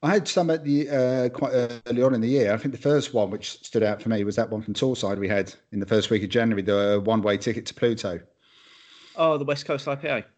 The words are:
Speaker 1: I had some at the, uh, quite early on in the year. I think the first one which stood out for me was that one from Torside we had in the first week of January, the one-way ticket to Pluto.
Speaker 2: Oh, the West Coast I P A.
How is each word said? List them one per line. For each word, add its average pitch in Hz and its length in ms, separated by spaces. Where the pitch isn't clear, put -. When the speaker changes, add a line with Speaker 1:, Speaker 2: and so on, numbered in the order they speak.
Speaker 1:
I 160 40
had 202 180
some 170 220
at 160 120
the, 143 260
uh, 127 420
quite 127 200
early 120 140
on 131 140
in 117 60
the 113 80
year. 139 260
I - 40
think 143 120
the 123 100
first 143 320
one 107 160
which - 380
stood 113 160
out 104 180
for - 80
me 110 140
was 101 140
that 113 120
one 107 140
from 107 100
Torside 107 460
we 98 80
had 98 260
in 104 80
the 98 60
first 110 240
week 107 120
of 101 60
January, 113 340
the 101 420
one-way 107 320
ticket 113 300
to - 80
Pluto. 107 460
Speaker 2:
Oh, 160 200
the 143 80
West 139 220
Coast 143 220
I 139 80
P 143 100
A. 135 180